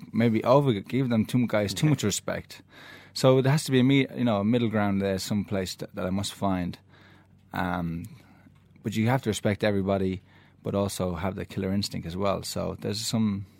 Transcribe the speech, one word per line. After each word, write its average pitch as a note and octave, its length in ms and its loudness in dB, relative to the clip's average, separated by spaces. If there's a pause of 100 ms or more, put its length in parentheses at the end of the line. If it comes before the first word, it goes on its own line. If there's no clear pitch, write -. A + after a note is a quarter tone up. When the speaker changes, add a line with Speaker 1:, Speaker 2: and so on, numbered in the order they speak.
(140)
Speaker 1:
maybe A2 300 2
over-, C3+ 300 6
gave A#2+ 360 -2
them A2 160 2
two B2 220 2
guys G#2+ 260 0
too D3+ 140 0
Speaker 2:
Okay. - 20 4
Speaker 1:
much C#3+ 140 0
respect. - 580 -4 (520)
So C3 280 6
there C3 100 2
has D#3 140 2
to C#3 60 -4
be C3 80 6
a B2 40 6
me-, C3+ 320 4
you B2 80 -2
know, A2+ 140 2
a G2+ 80 0
middle A#2 240 2
ground G2+ 320 0
there, G2 160 0
someplace G2 580 -4
that, - 200 -12
that F#2+ 100 -4
I F#2 60 -2
must G2 220 -4
find. F#2 440 -2 (760)
Um, F2+ 520 -4 (800)
but A2 120 -4
you A2 120 2
have C3 160 2
to A2+ 60 -2
respect G#2 340 0
everybody, F#2+ 580 0 (420)
but - 120 -4
also G2 400 -2
have F#2+ 200 -4
the F#2 100 -8
killer F#2+ 280 -4
instinct G2 340 -4
as E2 80 -8
well. F#2 280 0
So F2+ 380 -6
there's G#2 240 -6
some, G#2 420 -2 (120)